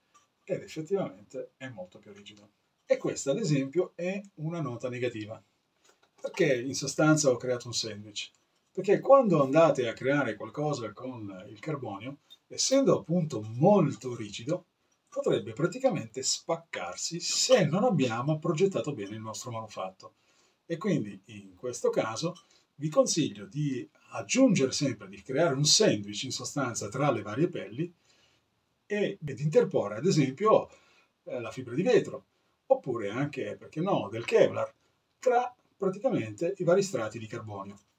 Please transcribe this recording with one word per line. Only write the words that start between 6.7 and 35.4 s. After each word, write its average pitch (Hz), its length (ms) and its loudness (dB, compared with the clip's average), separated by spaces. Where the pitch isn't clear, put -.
sostanza 151 540 4
ho 123 80 4
creato 123 300 -4
un 117 60 -8
sandwich? 104 580 -8
Perché 190 300 2
quando 220 420 8
andate 135 460 6
a 110 60 -4
creare 127 420 0
qualcosa 120 560 -4
con 101 560 -12
il 110 120 -18
carbonio, 123 580 -8
essendo - 520 4
appunto 156 420 -2
molto 131 720 4
rigido, 117 520 -6
potrebbe 110 460 -2
praticamente 147 680 -2
spaccarsi - 1000 -6
se - 420 4
non 175 220 2
abbiamo 139 540 0
progettato 156 540 0
bene 101 220 -8
il 110 60 -10
nostro 113 300 -10
manufatto. 98 640 -10
E 170 100 -6
quindi 131 520 -2
in 101 280 -18
questo 123 340 -4
caso 160 460 -2
vi 151 100 -4
consiglio 131 580 0
di 135 420 -4
aggiungere 185 640 2
sempre, 113 360 -2
di 101 160 -18
creare 139 320 0
un 143 100 0
sandwich 107 580 2
in 123 80 -8
sostanza 117 580 -6
tra 139 200 0
le 147 140 0
varie 127 260 0
pelli 113 420 -8
e, 202 400 -2
ed 135 140 -8
interporre 143 560 2
ad 123 100 -4
esempio, 156 640 4
eh, 127 160 -8
la 113 100 -8
fibra 117 240 -10
di 143 80 -2
vetro, - 440 2
oppure 113 420 0
anche, 107 480 -4
perché - 240 -10
no, 185 300 0
del 113 140 -6
Kevlar, 220 460 4
tra 247 380 0